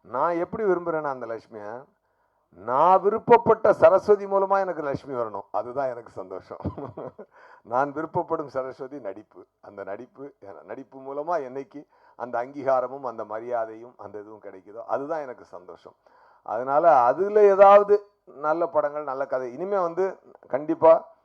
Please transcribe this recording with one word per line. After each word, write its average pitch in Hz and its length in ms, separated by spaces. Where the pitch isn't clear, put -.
நான் 135 340
எப்படி 180 300
விரும்புறேன்னா 170 380
அந்த 131 240
லக்ஷ்மியை, 113 580
நான் 135 500
விருப்பப்பட்ட 220 720
சரஸ்வதி 190 540
மூலமா 196 320
எனக்கு 180 240
லக்ஷ்மி 139 320
வரணும், 110 360
அதுதான் 123 380
எனக்கு 117 240
சந்தோஷம். 92 500
<laughs> - 640
நான் 131 300
விருப்பப்படும் 156 560
சரஸ்வதி 131 520
நடிப்பு, 101 460
அந்த 98 240
நடிப்பு, 127 480
நடிப்பு 131 320
மூலமா 147 420
என்னைக்கு 135 460
அந்த 120 300
அங்கீகாரமும் 135 580
அந்த 113 200
மரியாதையும் 113 720
அந்த 104 220
இதுவும் 104 220
கிடைக்குதோ 101 440
அதுதான் 143 360
எனக்கு 123 240
சந்தோஷம். 87 500
அதனால 143 600
அதுல 202 400
ஏதாவது 202 640
நல்ல 156 420
படங்கள், 151 380
நல்ல 135 220
கதை 127 260
இனிமே 190 260
வந்து 180 400
கண்டிப்பா 160 600